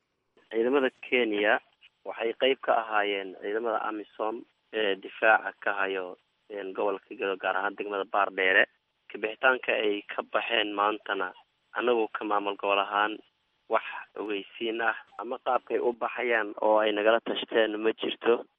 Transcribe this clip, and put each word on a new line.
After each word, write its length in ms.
Ciidamada 400
Kenya 540
waxay 360
qayb 240
ka 160
ahaayeen 600
ciidamada 440
amisom 560
ee 240
difaaca 640
ka 160
hayo, 400
een, 240
gobolka 400
Gedo, 240
gaar 200
ahaan 200
degmada 320
Baardheere. 560
Ka 120
bixitaanka 480
ay 400
ka 160
baxeen 480
maantana, 560
annagu 320
ka 160
maamul 320
gobol 240
ahaan 320
wax 160
ogeysiin 640
ah 160
ama 240
qaabkay 320
u 160
baxayaan 680
oo 200
ay 100
nagala 300
tashteen 560
ma 160
jirto. 480